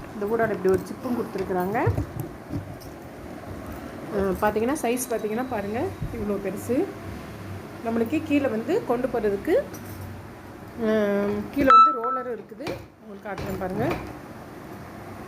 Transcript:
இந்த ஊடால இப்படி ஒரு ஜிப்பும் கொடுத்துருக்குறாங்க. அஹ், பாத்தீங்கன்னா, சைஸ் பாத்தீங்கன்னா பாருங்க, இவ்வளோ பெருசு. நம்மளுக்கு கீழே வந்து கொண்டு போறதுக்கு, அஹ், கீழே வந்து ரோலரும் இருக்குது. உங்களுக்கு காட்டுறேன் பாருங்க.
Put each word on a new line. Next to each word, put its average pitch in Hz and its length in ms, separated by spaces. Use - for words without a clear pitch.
இந்த 208 120
ஊடால 226 240
இப்படி 185 200
ஒரு 185 100
ஜிப்பும் - 360
கொடுத்துருக்குறாங்க. 190 720
அஹ், 196 240
பாத்தீங்கன்னா, 220 420
சைஸ் 247 180
பாத்தீங்கன்னா 220 400
பாருங்க, 214 320
இவ்வளோ 208 260
பெருசு. 233 440
நம்மளுக்கு 233 380
கீழே 285 220
வந்து 233 400
கொண்டு 247 200
போறதுக்கு, 214 480
அஹ், 202 500
கீழே 277 140
வந்து - 260
ரோலரும் 247 420
இருக்குது. 214 320
உங்களுக்கு 196 260
காட்டுறேன் 196 360
பாருங்க. 196 260